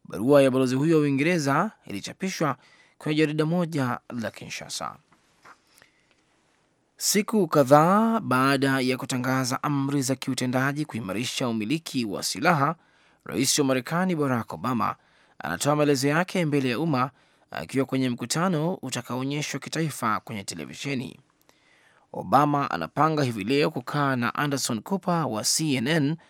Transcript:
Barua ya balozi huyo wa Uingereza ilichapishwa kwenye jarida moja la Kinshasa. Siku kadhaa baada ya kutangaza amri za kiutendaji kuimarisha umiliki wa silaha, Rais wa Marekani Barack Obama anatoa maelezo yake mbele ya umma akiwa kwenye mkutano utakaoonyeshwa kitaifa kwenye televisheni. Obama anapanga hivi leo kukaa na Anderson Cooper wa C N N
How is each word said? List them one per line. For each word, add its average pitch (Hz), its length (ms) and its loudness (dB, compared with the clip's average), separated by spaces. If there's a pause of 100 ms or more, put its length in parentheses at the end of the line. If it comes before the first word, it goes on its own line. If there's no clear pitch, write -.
Barua 135 380 4
ya 131 80 6
balozi 131 240 2
huyo 160 200 4
wa 151 60 4
Uingereza 147 720 2 (140)
ilichapishwa - 720 -6 (400)
kwenye 151 200 -4
jarida 156 280 2
moja 156 540 0 (220)
la 104 100 -6
Kinshasa. - 640 -10 (2000)
Siku 202 500 2
kadhaa 170 720 6
baada 135 600 2
ya 131 180 0
kutangaza 131 680 -2
amri 139 380 0
za 131 140 0
kiutendaji 131 680 -2
kuimarisha 113 640 -4
umiliki 117 580 -2
wa 92 180 -6
silaha, 147 520 2 (500)
Rais 131 340 0
wa 143 60 2
Marekani 165 500 0
Barack 131 380 -2
Obama 101 420 -2 (440)
anatoa 143 360 -2
maelezo 143 320 2
yake 170 380 0
mbele 139 240 2
ya 117 100 -2
umma 139 320 0 (400)
akiwa 127 340 -2
kwenye 131 240 -2
mkutano 160 640 0
utakaoonyeshwa 131 840 -6
kitaifa 123 600 -2
kwenye 101 240 -10
televisheni. 90 760 -8 (960)
Obama 143 580 2
anapanga 147 520 0
hivi 113 200 -2
leo 143 280 0
kukaa 139 440 -2
na 120 200 -2
Anderson 135 460 -2
Cooper 175 480 -2
wa 110 140 -4
C 151 320 0
N 123 120 0
N 156 280 2 (140)